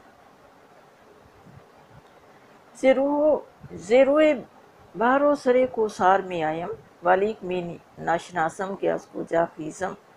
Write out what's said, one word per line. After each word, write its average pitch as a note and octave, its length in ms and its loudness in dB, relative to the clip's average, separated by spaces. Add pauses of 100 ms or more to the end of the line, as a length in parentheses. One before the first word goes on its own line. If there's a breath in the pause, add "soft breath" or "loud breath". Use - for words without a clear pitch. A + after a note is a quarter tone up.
(2750)
ज़ेरो, C#4 720 2 (260)
ज़ेरोए C4+ 600 4 (640)
बहरो C4+ 420 2
सरे B3+ 300 2
को A3 220 -2
सार G3 320 2
में F#3 220 -6
आयम, D#3+ 260 -4 (340)
वालिक F#3+ 400 0
मी F3+ 360 -6 (220)
नाशनासम E3+ 720 -4
के F3 140 -4
असको E3 360 -6
जा E3 220 0
खीजम। E3 480 -10 (220)